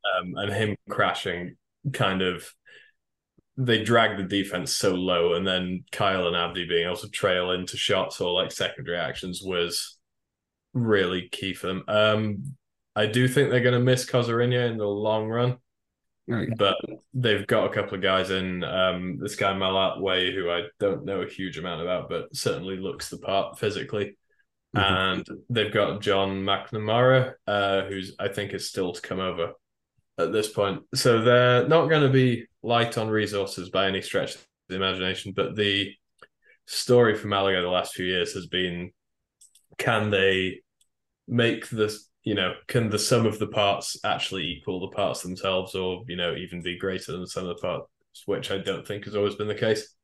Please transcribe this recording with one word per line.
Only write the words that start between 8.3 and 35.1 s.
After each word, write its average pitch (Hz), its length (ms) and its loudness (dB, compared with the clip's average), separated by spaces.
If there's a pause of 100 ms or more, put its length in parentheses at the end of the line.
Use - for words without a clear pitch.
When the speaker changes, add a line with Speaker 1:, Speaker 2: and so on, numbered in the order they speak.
Speaker 1:
like, 92 200 0
secondary 87 460 -4
actions 87 460 -6
was 87 540 -2 (760)
really 95 560 2
key 95 240 -6
for - 140 -8
them. 92 220 -4
Um, 107 680 2 (400)
I 107 120 2
do 123 200 4
think 131 220 4
they're 123 100 4
gonna 123 220 4
miss 127 280 4
Cosarina 120 600 2
in 113 60 -6
the 104 100 -2
long 107 400 0
run, 123 300 0 (760)
Speaker 2:
Oh, 113 80 0
yeah. 117 180 -4
Speaker 1:
but 98 200 4 (360)
they've 110 320 2
got 107 200 4
a - 80 0
couple 101 220 -2
of 92 60 -4
guys 95 300 2
in, 92 320 -2
um, 90 560 0
this 98 160 -6
guy 98 180 2
Malatwe, 95 800 0
who 90 160 -2
I 87 140 -2 (160)
don't 95 240 0
know 92 180 -4
a 85 80 -6
huge 90 280 -8
amount 85 240 -8
about, 87 280 -4
but - 260 -6
certainly 95 420 -4
looks - 320 -8
the - 80 -12
part - 420 -2
physically. 104 580 -4 (580)
Speaker 2:
Mm-hmm. 104 40 2
Speaker 1:
And 92 480 2 (220)
they've 113 240 0
got 101 280 2
John 98 420 2
McNamara, 113 920 2 (120)
uh, 101 380 2
who's, 95 340 -6
I 98 120 -2
think, 101 240 -6
is 92 160 -8
still 90 240 -2
to - 80 -12
come 92 180 -6
over 85 320 -2 (680)
at 85 140 0
this 107 180 0
point. 98 340 -2 (100)
So 120 280 4
they're 123 460 6
not 156 200 6
gonna 151 220 4
be 127 360 4 (180)
light 117 360 2
on 110 100 -2
resources 101 640 -2
by 95 160 2
any 95 160 -2
stretch - 320 -2
of - 100 -20 (240)
the 92 60 -8
imagination, 92 600 -2